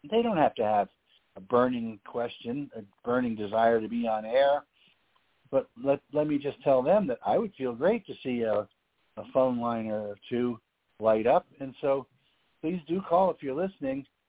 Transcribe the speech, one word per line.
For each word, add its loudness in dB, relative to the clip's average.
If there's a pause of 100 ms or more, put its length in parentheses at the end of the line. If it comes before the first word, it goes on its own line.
(120)
They 2
don't 0
have 2
to -2
have 2 (480)
a -18
burning 0
question, -8
a -12 (240)
burning 0
desire 2
to -4
be -4
on -2
air. 2 (880)
But 0 (120)
let, 0 (100)
let 0
me 0
just -6
tell 4
them 2
that -4
I 2
would -4
feel -6
great 0
to -12 (100)
see -2
a, 0 (500)
a -12 (100)
phone 2
line -4
or -6 (140)
two -2 (400)
light 4
up. 4 (140)
And -12
so 0 (560)
please -4
do -2
call 2
if -10
you're -6
listening. -4 (240)